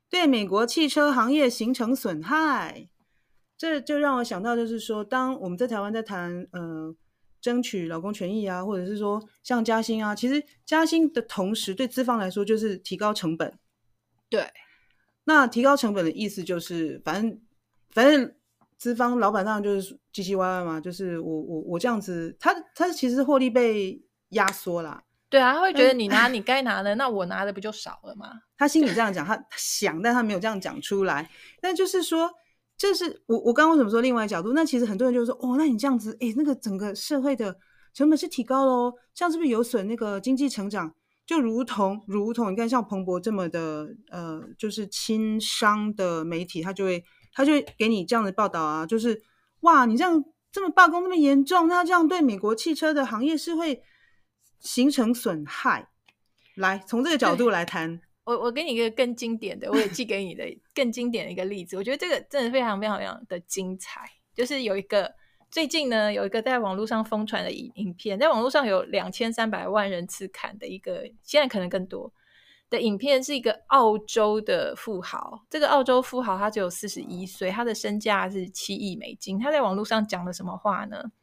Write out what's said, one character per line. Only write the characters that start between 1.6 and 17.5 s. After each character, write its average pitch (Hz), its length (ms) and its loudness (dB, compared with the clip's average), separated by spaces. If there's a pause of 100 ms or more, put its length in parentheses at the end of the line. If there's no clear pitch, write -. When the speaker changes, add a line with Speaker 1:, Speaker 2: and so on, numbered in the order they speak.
Speaker 1:
成 240 200 0
损 175 300 -4
害。 262 640 -2 (680)
这 311 240 -2
就 294 160 -2
让 285 200 2
我 240 60 -2
想 220 180 -6
到， 233 140 -2
就 233 100 0
是 226 140 -6
说， 214 240 -6
当 254 380 -2
我 185 80 -6
们 175 80 -6
在 247 100 0
台 220 140 -4
湾 202 100 -6
在 226 100 -4
谈， 180 500 -8
呃， 165 440 -10 (460)
争 240 200 0
取 185 280 -6
劳 165 100 -6
工 196 140 -6
权 190 200 -6
益 214 120 -2
啊， 185 180 -4
或 202 140 -4
者 180 80 -6
是 208 120 -6
说 208 240 -2 (220)
像 240 220 -2
加 226 160 2
薪 220 240 -2
啊， 208 100 -2
其 240 140 -2
实 294 120 0 (240)
加 320 200 4
薪 320 260 4
的 233 100 -2
同 202 320 -4
时， 196 220 -4
对 262 100 0
资 247 180 -2
方 240 140 0
来 190 120 -2
说 202 160 -2
就 220 120 2
是 208 200 -2
提 - 180 -8
高 214 180 0
成 165 220 -2
本。 - 240 -6 (680)
Speaker 2:
对。 208 160 0 (800)
Speaker 1:
那 294 220 6
提 233 140 -2
高 277 140 6
成 233 180 0
本 185 120 0
的 160 60 0
意 208 180 -6
思 190 140 -8
就 175 160 -4
是， 170 440 -6
反 175 180 -4
正， 220 200 -4 (500)